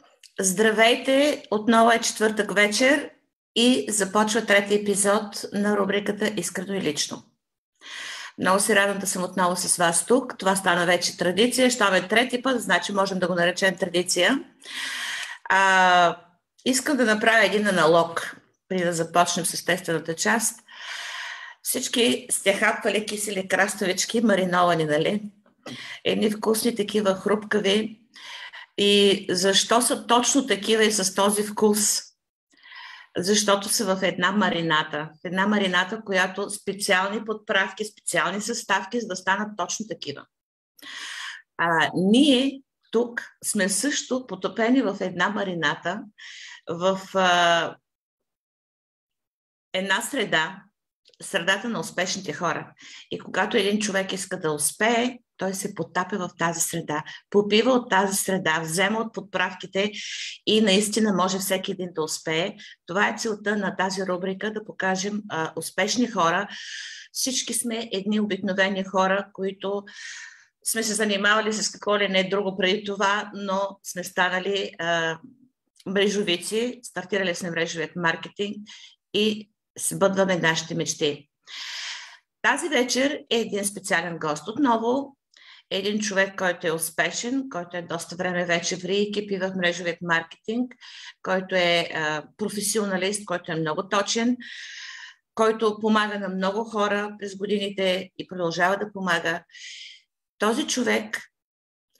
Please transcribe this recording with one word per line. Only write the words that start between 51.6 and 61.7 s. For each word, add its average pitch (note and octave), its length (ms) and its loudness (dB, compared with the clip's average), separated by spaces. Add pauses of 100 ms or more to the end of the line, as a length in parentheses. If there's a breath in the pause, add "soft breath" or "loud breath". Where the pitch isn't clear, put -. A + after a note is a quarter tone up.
на G3 100 -4
успешните F3 540 -6
хора. D3 400 -4 (380 loud breath)
И D3 80 -6
когато G#3 380 -2
един G3+ 220 2
човек F#3+ 340 -2
иска F#3 260 -6
да D#3 120 -2
успее, A3+ 680 0 (180)
той F#3+ 160 -4
се - 220 -6
потапя F#3 420 -4
в F3+ 200 -4
тази E3 220 0
среда, D3+ 440 -4 (260 loud breath)
попива G#3 420 4
от A#3+ 180 2
тази G3 280 2
среда, E3 460 0
взема F#3+ 360 0
от A3+ 140 -6
подправките F#3+ 760 -4 (540 loud breath)
и G#3+ 160 6
наистина G#3 520 4
може F#3 240 2
всеки F#3+ 340 -2